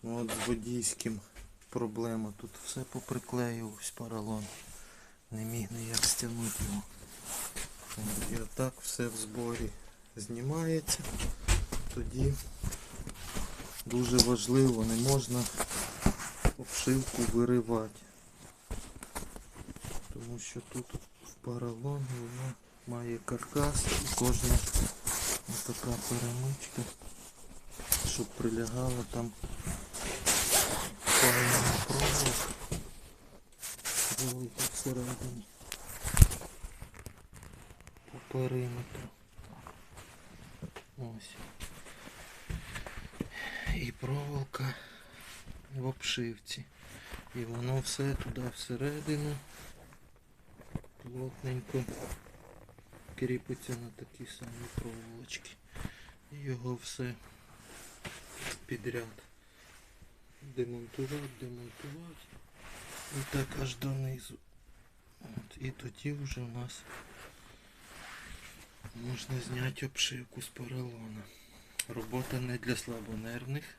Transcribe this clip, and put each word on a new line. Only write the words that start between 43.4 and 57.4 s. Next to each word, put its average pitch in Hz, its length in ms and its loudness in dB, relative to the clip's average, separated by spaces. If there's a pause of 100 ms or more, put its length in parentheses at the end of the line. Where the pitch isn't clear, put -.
І 127 180 0
проволока 139 840 0 (1040)
в 127 100 -2
обшивці. 127 800 -2 (680)
І 123 100 -2
воно 120 360 2
все 139 340 2
туди 123 280 -2 (140)
всередину 147 800 0 (1700)
плотненько 127 840 -4 (1300)
кріпиться 127 540 -2
на 117 240 -6
такі - 360 -14
самі 120 420 -10
проволочки. 117 760 -8 (840)
І 147 40 -12
його 123 460 -2
все 123 320 -4 (1500)